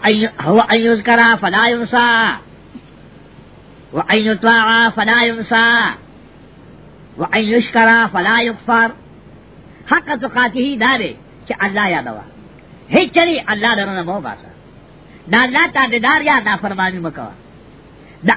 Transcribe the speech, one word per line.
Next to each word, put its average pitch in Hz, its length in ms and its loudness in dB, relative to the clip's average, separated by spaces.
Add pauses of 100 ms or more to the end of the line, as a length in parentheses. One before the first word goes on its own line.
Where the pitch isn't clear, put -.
ان، 214 200 2 (240)
هو 208 220 4
ان 226 120 4
یذکر 233 360 2 (240)
فلا 202 260 0
ینسا، 233 680 0 (1600)
و 143 60 -4
ان 208 180 0
یطاع 226 800 2
فلا 226 300 0
ینسا، 226 640 0 (1300)
و 156 60 -4
ان 208 200 -2
یشکر 226 440 2 (240)
فلا 202 300 0
یکفر۔" 233 460 0 (1040)
حق 330 140 0
تقاته 247 760 -2
دا 254 200 2
دے 151 140 -6 (340)
کہ - 120 -6
اللہ 202 300 -2
یادوا۔ 123 320 -6 (720)
ہیچ 339 200 2
چلی 339 320 2
اللہ 214 320 -2
درون 190 280 -4
مو 190 140 -6
باسا۔ 107 280 -12 (840)
دا 226 100 2
اللہ 262 320 0
تابدار 262 480 0
یا 294 240 0
نافرمانی 190 540 -4
مکوا۔ 143 300 -10 (960)
دا 220 100 4